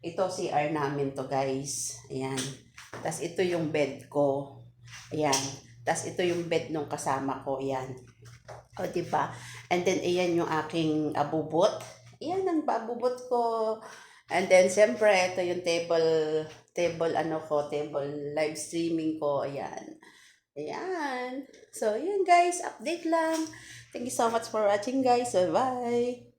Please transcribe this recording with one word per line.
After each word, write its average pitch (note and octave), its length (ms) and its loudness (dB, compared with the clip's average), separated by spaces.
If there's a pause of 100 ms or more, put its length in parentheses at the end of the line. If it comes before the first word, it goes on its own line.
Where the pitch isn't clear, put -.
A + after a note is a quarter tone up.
Ito E3+ 240 -2
C F3+ 240 -4
R D3 240 0
namin C#3+ 400 -2
to, C3+ 160 -6
guys. C3+ 800 -4
Ayan. C3 320 -4 (640)
Tas D#3+ 160 -6
ito E3 240 -2
yung E3 240 0
bed C#3+ 400 -2
ko. C#3+ 480 0 (560)
Ayan. D3 240 2 (480)
Tas E3 240 -2
ito F3+ 160 -2
yung E3+ 240 0
bed D#3+ 240 0
nung D3 160 -4
kasama C3+ 560 -4
ko. C3+ 160 -4
Ayan. C3 320 -4 (880)
O, F3+ 80 -2
diba? D#3+ 400 0 (400)
And F3 160 2
then, F#3 160 2
ayan F3+ 320 2
yung E3+ 160 2
aking D#3 640 0
abubot. D#3 640 2 (400)
Ayan F#4 320 -2
ang D4+ 160 0
abubot A#3+ 640 -2
ko. A3+ 480 0 (540)
And F#3 160 0
then, F#3 240 8
siyempre, G#3+ 400 6
ito F3+ 320 4
yung F3 160 0
table, E3+ 480 2 (640)
table, E3 480 0
ano D#3+ 240 -2
ko, D3 240 0
table D3 640 -4
live D#3 240 -2
streaming E3 640 -2
ko. C#3+ 240 0
Ayan. - 560 -8 (560)
Ayan. C4 880 -6 (320)
So, A3 240 0
ayan, F#4+ 240 0
guys. F4 400 6
Update D#4+ 480 -4
lang. D#4+ 320 2 (480)
Thank A#3+ 160 -8
you - 80 -6
so A#3 160 2
much A3+ 160 0
for A3 160 0
watching, G#3+ 400 2
guys. A#3+ 320 2
Bye-bye. A#3+ 1040 0